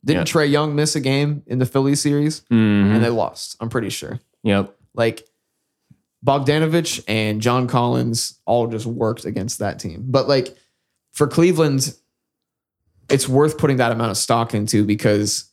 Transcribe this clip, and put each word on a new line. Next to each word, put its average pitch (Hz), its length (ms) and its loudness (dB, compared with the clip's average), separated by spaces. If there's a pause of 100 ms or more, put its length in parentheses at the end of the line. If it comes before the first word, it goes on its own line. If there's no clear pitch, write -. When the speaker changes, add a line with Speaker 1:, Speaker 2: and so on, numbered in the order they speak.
Speaker 1:
Didn't 160 220 0
Speaker 2:
Yep. - 0 -
Speaker 1:
Trae 151 240 2
Young 147 240 0
miss 151 200 0
a 156 40 -2
game 139 480 0
in 123 120 -4
the 127 60 2
Philly 139 300 0
series? 147 460 -2 (100)
Speaker 2:
Mm-hmm. 104 440 4
Speaker 1:
And 113 80 4
they 120 60 2
lost, - 500 -4
I'm 113 100 -6
pretty 113 200 -4
sure. - 300 -10 (240)
Speaker 2:
Yep. 101 320 0 (180)
Speaker 1:
Like, 113 300 -2 (1000)
Bogdanovich 156 840 0
and 107 340 -2
John 123 260 2
Collins 123 800 -2
all 117 220 2
just 113 180 -6
worked 117 400 -4
against 98 340 -6
that 101 200 -6
team. 92 280 -12
But, 131 200 0
like, 131 280 0 (580)
for 147 140 2
Cleveland, 156 680 2 (1120)
it's 139 180 2
worth 147 300 2
putting 139 200 2
that 120 140 2
amount 113 200 0
of 95 60 -4
stock 117 360 0
into 104 320 2
because 104 680 0